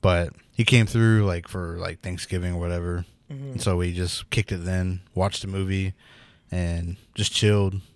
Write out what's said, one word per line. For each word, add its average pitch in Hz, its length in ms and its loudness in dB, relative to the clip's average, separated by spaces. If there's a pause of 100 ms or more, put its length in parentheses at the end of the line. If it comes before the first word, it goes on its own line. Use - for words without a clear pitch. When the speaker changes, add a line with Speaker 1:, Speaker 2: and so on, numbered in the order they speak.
Speaker 1:
But 87 320 2 (200)
he 117 120 2
came 117 220 6
through, 110 400 4
like, 87 200 -2
for, 87 320 -8
like, 87 220 -8
Thanksgiving 90 540 -4
or 87 60 -2
whatever. 87 440 -4 (260)
Speaker 2:
Mm-hmm. 139 220 -10
Speaker 1:
And 120 100 -6
so 92 140 2
we 87 160 0
just 87 380 -4
kicked - 200 -2
it 87 140 -6
then, 92 360 -2 (140)
watched 95 300 -2
a - 20 -8
movie, 95 460 -2 (580)
and 87 460 -2 (180)
just - 180 -2
chilled. 101 480 2 (160)